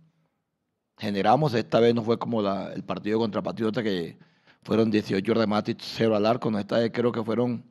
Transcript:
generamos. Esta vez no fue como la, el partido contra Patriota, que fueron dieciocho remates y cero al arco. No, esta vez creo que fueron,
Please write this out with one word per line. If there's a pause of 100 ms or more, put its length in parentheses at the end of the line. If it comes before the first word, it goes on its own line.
(960)
generamos.
Esta
vez
no
fue
como
la,
el
partido
contra
Patriota,
que (440)
fueron
dieciocho
remates
y
cero
al
arco.
No,
esta
vez
creo
que
fueron,